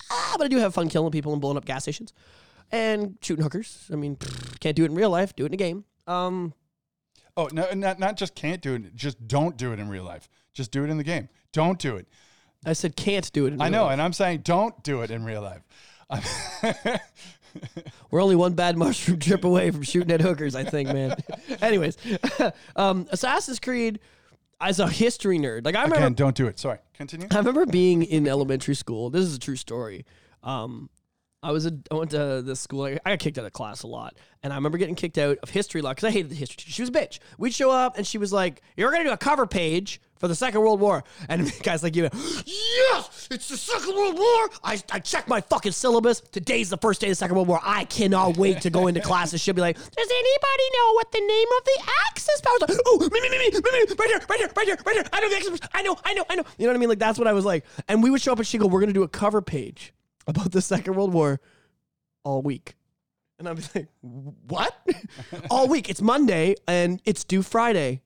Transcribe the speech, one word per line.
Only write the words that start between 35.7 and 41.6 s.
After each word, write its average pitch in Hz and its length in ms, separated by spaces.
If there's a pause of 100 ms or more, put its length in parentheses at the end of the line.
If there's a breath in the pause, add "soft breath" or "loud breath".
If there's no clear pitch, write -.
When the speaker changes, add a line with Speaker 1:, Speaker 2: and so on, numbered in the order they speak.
Speaker 1:
lot 139 160
'cause - 100
I 220 40
hated 196 180
the 160 60
history 139 220
teacher. - 140
She 208 120
was 247 60
a 247 40
bitch. - 240 (220 loud breath)
We'd 240 140
show 262 180
up, 254 260
and 208 80
she 220 140
was 202 120
like, 180 300 (160 soft breath)
"You're 226 140
gonna 339 140
do 277 60
a 208 60
cover 277 300
page 175 520 (200)
for 180 80
the 170 80
Second 220 260
World 214 180
War." 196 240 (260 loud breath)
And 180 280
<laughs> - 60